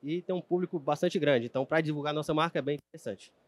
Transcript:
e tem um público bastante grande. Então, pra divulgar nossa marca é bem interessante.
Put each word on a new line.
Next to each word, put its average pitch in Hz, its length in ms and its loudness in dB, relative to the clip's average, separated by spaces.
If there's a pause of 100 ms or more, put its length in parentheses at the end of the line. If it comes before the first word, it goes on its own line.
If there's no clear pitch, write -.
e 160 200 -4
tem 185 120 -4
um 180 60 -4
público 180 400 -2
bastante 151 400 0
grande. 135 260 4
Então, 131 180 -2
pra 160 160 2
divulgar 147 320 -2
nossa 151 220 -2
marca 160 240 0
é 143 40 -2
bem 143 160 -2
interessante. - 540 -12 (160)